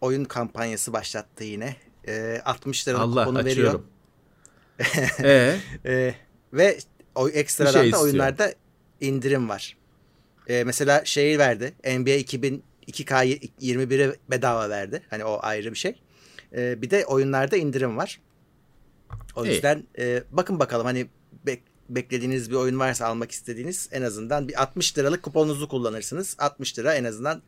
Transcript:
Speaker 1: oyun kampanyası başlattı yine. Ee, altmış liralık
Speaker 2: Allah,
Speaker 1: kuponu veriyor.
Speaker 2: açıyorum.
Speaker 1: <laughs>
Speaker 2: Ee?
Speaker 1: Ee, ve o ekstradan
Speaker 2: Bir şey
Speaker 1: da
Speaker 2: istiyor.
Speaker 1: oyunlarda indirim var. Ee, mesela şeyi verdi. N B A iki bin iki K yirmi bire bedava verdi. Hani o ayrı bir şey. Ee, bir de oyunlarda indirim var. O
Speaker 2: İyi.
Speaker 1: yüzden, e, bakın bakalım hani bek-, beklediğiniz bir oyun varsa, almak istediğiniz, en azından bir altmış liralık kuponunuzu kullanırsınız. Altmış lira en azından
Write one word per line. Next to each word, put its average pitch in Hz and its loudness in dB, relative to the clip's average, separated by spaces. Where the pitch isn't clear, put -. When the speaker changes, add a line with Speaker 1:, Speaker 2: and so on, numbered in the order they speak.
Speaker 1:
oyun 135 0
kampanyası 117 -4
başlattı 110 -8
yine. 110 -8
Ee, 110 -6
altmış 131 -4
liralık 123 0
Speaker 2:
Allah, 117 2
Speaker 1:
kuponu 127 0
veriyor. 127 2
Speaker 2:
açıyorum. - -2
Speaker 1:
<laughs> 131 0
Speaker 2:
Ee? 139 8
Speaker 1:
Ee, 127 0
ve 160 4
o 131 2
ekstradan 143 2
Speaker 2:
Bir 135 8
şey 139 10
Speaker 1:
da 123 8
Speaker 2:
istiyor. 117 6
Speaker 1:
oyunlarda 139 2
indirim 135 0
var. - -8
Ee, 123 0
mesela 139 4
şeyi 147 2
verdi. 127 2
N 127 0
B 135 4
A 139 4
iki 131 -4
bin 135 -4
iki - -10
K 131 2
yirmi 127 -2
bire 135 2
bedava 117 0
verdi. 101 -6
Hani 107 -8
o 107 -2
ayrı 107 -6
bir - -10
şey. - -6
Ee, 123 -4
bir 123 -8
de 196 2
oyunlarda 135 2
indirim 131 0
var. - -6
O 120 -4
Speaker 2:
İyi. 113 0
Speaker 1:
yüzden, 143 0
e, 123 -2
bakın 180 -2
bakalım 120 0
hani 127 -2
bek-, 127 -4
beklediğiniz 127 -4
bir 123 -2
oyun 127 0
varsa, 123 0
almak 117 -4
istediğiniz, 123 -10
en 135 -4
azından 120 -4
bir 139 -2
altmış - -2
liralık 147 2
kuponunuzu 151 0
kullanırsınız. 123 -6
Altmış 143 -4
lira 139 0
en 131 0
azından 120 -6